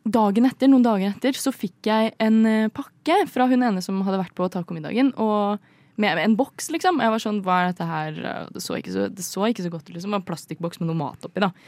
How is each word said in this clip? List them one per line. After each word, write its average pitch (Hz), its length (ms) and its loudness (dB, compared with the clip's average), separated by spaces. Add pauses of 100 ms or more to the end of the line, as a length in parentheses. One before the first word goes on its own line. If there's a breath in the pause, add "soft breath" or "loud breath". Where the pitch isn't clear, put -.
dagen 214 360 4
etter, 262 220 2
noen 269 160 8
dager 202 300 2
etter, 269 240 -2
så 269 160 -4
fikk - 320 -10
jeg 220 340 2
en, 220 260 4
eh, 220 240 2
pakke 311 600 0
fra 254 180 0
hun 254 140 4
ene 208 220 0
som 190 180 -2
hadde 190 220 0
vært 180 120 -10
på 185 140 -2
tacomiddagen, 180 680 -2
og 208 420 0 (380 soft breath)
med 202 200 2
en 196 180 4
boks, - 360 -4
liksom. 339 280 0
Jeg 226 120 2
var 220 80 0
sånn, 208 240 -4
"Hva 180 240 2
er 180 60 -2
dette 175 120 -6
her?" 156 260 -6 (400)
Det - 120 -12
så - 180 -6
ikke - 120 -10
så, - 200 -2
det 190 100 -12
så 190 240 -4
ikke 226 160 -2
så 175 60 -4
godt 165 200 -14
ut, 175 60 -18
liksom. 180 140 -10
Det 208 80 -2
var 185 80 -4
en - 100 -20
plastikkboks 170 440 -10
med 165 80 -2
noe 165 100 -2
mat 143 240 -6
oppi, - 180 -8
da. 190 120 0 (160 loud breath)